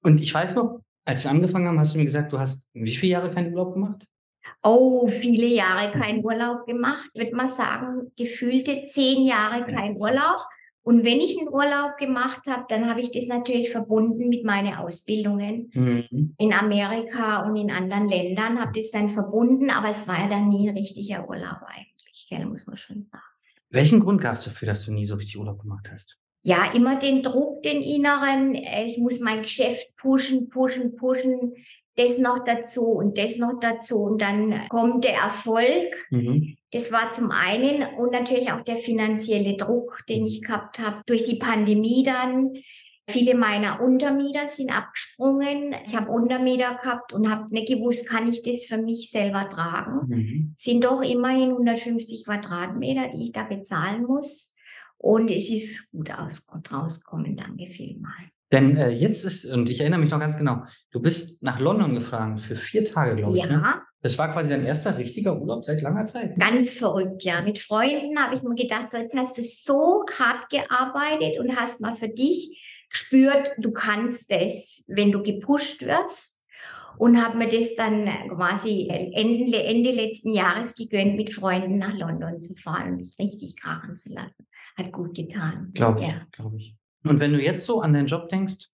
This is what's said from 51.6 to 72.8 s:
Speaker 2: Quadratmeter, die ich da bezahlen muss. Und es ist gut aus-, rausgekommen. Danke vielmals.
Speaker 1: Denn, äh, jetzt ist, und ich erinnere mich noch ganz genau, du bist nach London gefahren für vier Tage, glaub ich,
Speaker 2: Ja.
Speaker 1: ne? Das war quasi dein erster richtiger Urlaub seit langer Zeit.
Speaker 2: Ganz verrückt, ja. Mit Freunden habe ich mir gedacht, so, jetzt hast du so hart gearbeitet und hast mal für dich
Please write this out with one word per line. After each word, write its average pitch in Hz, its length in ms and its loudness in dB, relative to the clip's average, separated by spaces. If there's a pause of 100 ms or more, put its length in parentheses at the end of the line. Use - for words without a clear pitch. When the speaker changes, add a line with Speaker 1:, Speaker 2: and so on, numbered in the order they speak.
Speaker 2:
Quadratmeter, 214 880 -4
die 233 120 -8
ich 233 80 -8
da 220 100 -6
bezahlen 196 640 -4
muss. 277 500 -4 (440)
Und 226 320 4
es 196 200 -2
ist - 400 -6
gut 156 260 -8
aus-, - 320 -12 (240)
rausgekommen. - 640 -6
Danke - 300 -12
vielmals. - 640 -14 (220)
Speaker 1:
Denn, 139 240 6
äh, 135 140 4
jetzt 170 340 2
ist, 180 220 -6
und 120 220 0
ich 127 120 -2
erinnere 160 180 2
mich 151 120 4
noch 151 100 0
ganz 151 180 -2
genau, 131 240 0 (300)
du 120 80 -4
bist - 420 0
nach 120 160 -2
London 165 360 2
gefahren 110 440 -4
für - 160 -8
vier 214 300 -2
Tage, 127 320 0
glaub 104 180 0
ich, 180 60 4
Speaker 2:
Ja. 170 60 -4
Speaker 1:
ne? 156 360 2 (200)
Das - 140 2
war 156 160 0
quasi 151 180 -2
dein 139 140 0
erster 151 320 0
richtiger 156 440 -2
Urlaub 117 240 -4
seit 151 180 -2
langer 196 240 0
Zeit. 220 320 -6
Speaker 2:
Ganz 233 340 4
verrückt, 190 520 -2
ja. 175 180 0
Mit 208 160 -2
Freunden 285 600 0
habe 254 180 0
ich 254 60 -6
mir 240 120 -4
gedacht, 226 360 -4
so, 240 80 -6
jetzt 233 180 -6
hast 254 220 -2
du 240 40 -4
so 320 640 2 (140)
hart 247 320 0
gearbeitet 269 920 0
und 247 160 -2
hast 233 240 -4
mal 226 160 -4
für 220 140 -6
dich 269 500 -2 (300)